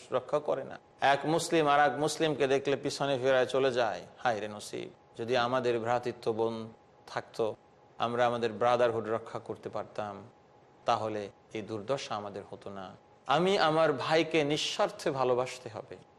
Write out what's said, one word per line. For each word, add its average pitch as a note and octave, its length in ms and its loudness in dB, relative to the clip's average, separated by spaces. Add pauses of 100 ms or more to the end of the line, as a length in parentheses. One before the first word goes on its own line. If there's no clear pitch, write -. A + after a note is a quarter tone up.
(120)
রক্ষা C3 280 -2
করে C#3+ 240 -2
না। - 160 -12 (220)
এক C#3 240 6
মুসলিম D#3+ 420 2
আর C#3+ 120 6
এক C#3 200 4
মুসলিমকে D3+ 480 2
দেখলে C3+ 280 2
পিছনে C#3 420 -2
ফেরায় B2+ 280 4
চলে C3 260 2
যায়। A2+ 300 0 (160)
হায় A#2 220 0
রে G#2 80 -6
নসিব, G#2+ 420 -10 (320)
যদি A#2 160 0
আমাদের A#2+ 420 2
ভ্রাতৃত্ব A#2+ 520 -2
বন্ধন A2+ 420 -2 (340)
থাকতো, A2+ 480 -4 (420)
আমরা A#2+ 280 2
আমাদের A#2+ 280 0
ব্রাদারহুড A#2 540 2
রক্ষা A2 320 -4
করতে G#2+ 300 -10
পারতাম, G2+ 600 -8 (560)
তাহলে A2 440 -2 (240)
এই A2 80 -6
দুর্দশা A2 540 -6
আমাদের G2+ 360 -8
হতো G2+ 180 -14
না। G2 260 -14 (320)
আমি F3+ 320 2
আমার D#3 340 4
ভাইকে D#3+ 500 2
নিঃস্বার্থে - 680 -2
ভালোবাসতে B2+ 580 -2
হবে, G#2 260 -12 (240)